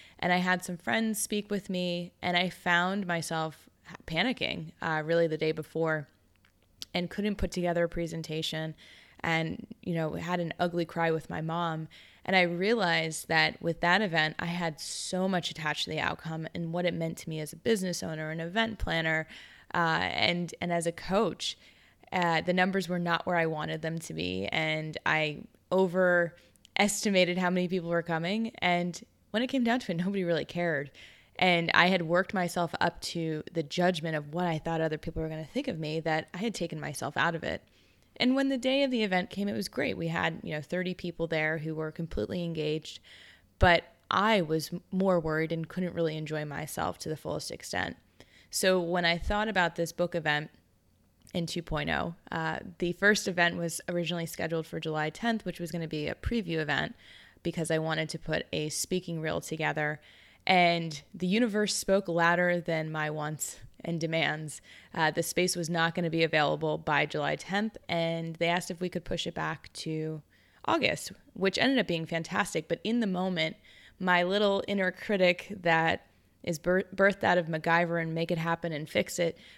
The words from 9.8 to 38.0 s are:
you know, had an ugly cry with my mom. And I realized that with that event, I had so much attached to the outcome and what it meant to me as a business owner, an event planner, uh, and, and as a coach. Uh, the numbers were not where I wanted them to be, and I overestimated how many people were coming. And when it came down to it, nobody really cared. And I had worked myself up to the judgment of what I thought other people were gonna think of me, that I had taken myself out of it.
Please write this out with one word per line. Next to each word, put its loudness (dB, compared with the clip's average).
you -2
know, 0
had -2
an -4
ugly 0
cry 0
with -2
my -6
mom. -2
And 2
I 8
realized 0
that 4
with -2
that 4
event, 2
I -4
had -2
so -2
much 0
attached -2
to -8
the -2
outcome -4
and -4
what 0
it 2
meant -2
to -10
me -6
as -8
a -16
business 0
owner, -6
an -6
event -2
planner, 0
uh, 0
and, 0
and -2
as 0
a 0
coach. -2
Uh, 2
the 2
numbers 2
were 0
not 0
where 2
I 4
wanted -2
them -4
to -10
be, -2
and -2
I 0
overestimated 2
how 2
many 2
people -2
were 2
coming. -2
And 0
when 0
it -2
came 0
down 2
to -6
it, 0
nobody 0
really 2
cared. -2
And 4
I 6
had 2
worked 0
myself -2
up 0
to -4
the -2
judgment 0
of -6
what -2
I 0
thought -2
other 0
people -6
were -4
gonna -8
think -4
of -4
me, -4
that -2
I -10
had -2
taken -4
myself -6
out 2
of -6
it. -4